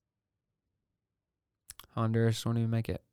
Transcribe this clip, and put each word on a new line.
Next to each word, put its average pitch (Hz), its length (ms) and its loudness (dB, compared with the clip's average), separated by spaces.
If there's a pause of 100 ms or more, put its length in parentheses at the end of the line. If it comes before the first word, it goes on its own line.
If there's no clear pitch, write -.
(1900)
Honduras 113 500 2
won't 117 140 0
even 113 120 0
make 113 180 0
it. - 140 -4 (100)